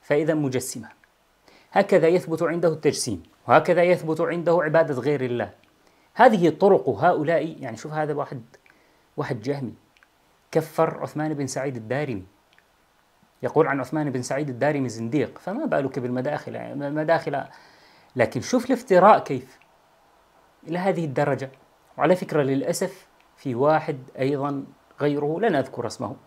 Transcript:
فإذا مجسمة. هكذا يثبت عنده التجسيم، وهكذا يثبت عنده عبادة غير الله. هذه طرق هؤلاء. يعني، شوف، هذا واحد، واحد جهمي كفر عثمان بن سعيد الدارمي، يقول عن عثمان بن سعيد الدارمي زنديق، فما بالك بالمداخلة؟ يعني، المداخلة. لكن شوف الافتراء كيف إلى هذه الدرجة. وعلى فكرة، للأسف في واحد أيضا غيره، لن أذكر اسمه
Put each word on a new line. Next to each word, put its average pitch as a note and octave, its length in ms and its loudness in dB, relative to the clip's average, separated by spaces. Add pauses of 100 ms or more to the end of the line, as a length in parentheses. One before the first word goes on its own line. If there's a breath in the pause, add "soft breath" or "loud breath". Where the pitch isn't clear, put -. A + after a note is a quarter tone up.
فإذا D3+ 320 0
مجسمة. B2+ 540 -4 (840 soft breath)
هكذا F#3+ 360 4
يثبت E3 340 0
عنده E3+ 260 0
التجسيم، C3+ 540 -2 (260)
وهكذا D#3+ 340 6
يثبت D#3+ 380 2
عنده E3+ 420 0
عبادة D3+ 320 2
غير B2+ 300 -2
الله. A#2 260 -4 (640 soft breath)
هذه G#3 360 6
طرق D#3 380 4
هؤلاء. D3+ 720 0
يعني، A#2 140 -10
شوف، D3+ 160 -14
هذا D3+ 220 -4
واحد، C#3 280 -8 (760 soft breath)
واحد C3 240 -6
جهمي C3 340 -6 (760)
كفر D#3 500 0
عثمان D3+ 320 -6
بن C#3+ 120 -4
سعيد C3+ 300 -6
الدارمي، A#2 480 -6 (1160)
يقول C#3+ 240 2
عن C#3 140 -2
عثمان D3 300 -4
بن B2+ 120 -4
سعيد C#3+ 260 -6
الدارمي C3+ 400 -2
زنديق، A2+ 500 -4
فما B3+ 280 -8
بالك C#3+ 320 -2
بالمداخلة؟ B2 600 -6
يعني، B2+ 300 -10
المداخلة. D#3 600 -2 (680 soft breath)
لكن A#2 240 2
شوف - 260 -2
الافتراء G3 520 6
كيف - 400 -8 (1120)
إلى E3+ 100 -4
هذه F3 260 -2
الدرجة. C3+ 460 -2 (480)
وعلى D#3+ 180 6
فكرة، D#3 260 -2
للأسف C#3 640 -2 (300)
في B2+ 180 -6
واحد D3+ 440 0 (200)
أيضا C#3 460 -4 (360)
غيره، D3 400 -2
لن G#3+ 140 2
أذكر B2 320 -4
اسمه A2 300 -8 (100)